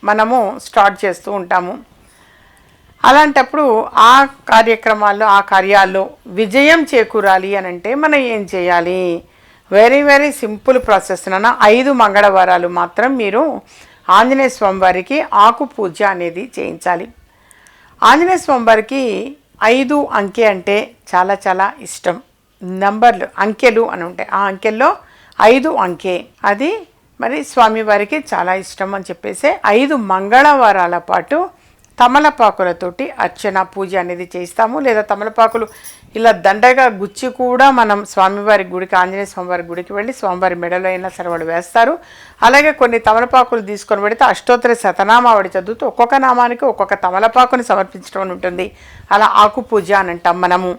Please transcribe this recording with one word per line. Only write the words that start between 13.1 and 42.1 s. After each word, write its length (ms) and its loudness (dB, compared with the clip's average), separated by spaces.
మీరు 220 -2
ఆంజనేయ 400 2
స్వామివారికి 600 0
ఆకు 200 2
పూజ 260 -6
అనేది 300 -8
చేయించాలి. 500 -6
ఆంజనేయ 380 4
స్వామివారికి 560 0
ఐదు 220 -2
అంకె 340 -2
అంటే 240 -2
చాలా 320 0
చాలా 240 0
ఇష్టం. 300 -6
నంబర్లు, 440 2
అంకెలు 480 0
అని 180 -8
ఉంటాయి, 200 -12
ఆ 100 -2
అంకెల్లో 400 -2
ఐదు 180 2
అంకె 300 -6
అది 220 -2
మరి 160 -4
స్వామివారికి 680 0
చాలా 200 -2
ఇష్టం 320 -10
అని 140 -12
చెప్పేసి 380 -10
ఐదు 160 0
మంగళవారాల 840 2
పాటు 260 -2
తమలపాకులతోటి 1040 0
అర్చన 380 -4
పూజ 300 -10
అనేది 320 -8
చేయిస్తాము. 420 -2
లేదా 240 0
తమలపాకులు 560 -4
ఇలా 140 4
దండగా 400 2
గుచ్చి 280 -8
కూడా 280 2
మనం 200 2
స్వామివారి 600 2
గుడికి, 280 -8
ఆంజనేయ 320 -4
స్వామివారి 380 -8
గుడికి 280 -12
వెళ్ళి 220 -6
స్వామివారి 420 -2
మెడలో 300 -4
అయినా 240 -8
సరే 160 -10
వాళ్ళు 200 -6
వేస్తారు. 420 0